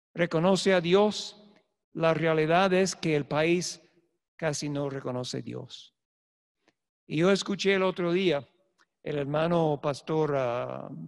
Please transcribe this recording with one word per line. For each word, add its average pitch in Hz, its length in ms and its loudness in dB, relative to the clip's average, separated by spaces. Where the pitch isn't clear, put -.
reconoce 175 640 2
a 180 60 4
Dios, 196 640 2
la 165 180 2
realidad 165 640 2
es 185 200 2
que 156 220 0
el 143 80 0
país 165 560 -2
casi 151 320 -4
no 143 220 -4
reconoce 131 480 -6
a 123 40 -6
Dios. 123 540 -14
Y - 100 -8
yo 175 160 4
escuché 196 420 0
el 190 80 2
otro 180 300 0
día 170 340 0
el 147 140 -4
hermano 156 600 0
pastor, 151 540 -2
ah, 127 540 -4